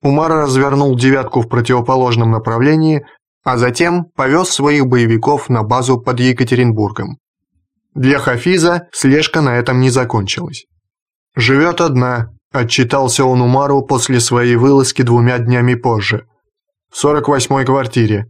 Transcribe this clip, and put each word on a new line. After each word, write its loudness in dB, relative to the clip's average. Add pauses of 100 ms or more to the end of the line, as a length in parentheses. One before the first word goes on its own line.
Умар 2
развернул 0
«девятку» 0
в -4
противоположном 0
направлении, 0 (360)
а -2
затем 0 (100)
повёз 0
своих 0
боевиков 0
на 0
базу 0
под -4
Екатеринбургом. 0 (800)
Для 0
Хафиза -2
слежка 0
на 0
этом 0
не 2
закончилась. -4 (680)
«Живёт 0
одна», -2 (220)
отчитался 0
он 2
Умару 2
после -2
своей 0
вылазки 2
двумя 2
днями 2
позже. -2 (680)
«В -16
сорок 0
восьмой 0
квартире. 0